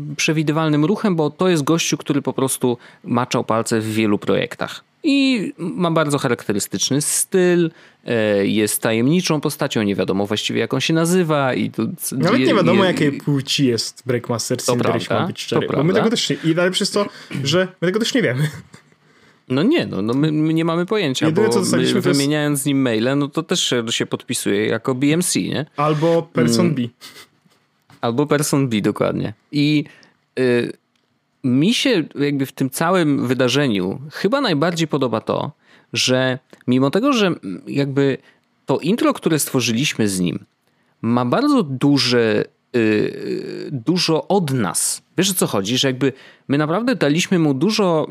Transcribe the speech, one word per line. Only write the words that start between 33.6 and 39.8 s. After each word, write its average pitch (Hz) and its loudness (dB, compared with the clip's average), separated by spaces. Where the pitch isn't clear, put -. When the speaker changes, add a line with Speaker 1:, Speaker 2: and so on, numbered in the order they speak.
Speaker 1:
chyba 247 -2
najbardziej 165 0
podoba 127 -2
to, - -4
że 127 0
mimo 131 4
tego, 254 0
że, 214 2
mm, 98 -6
jakby 139 0
to 190 0
intro, 240 0
które 160 0
stworzyliśmy 120 0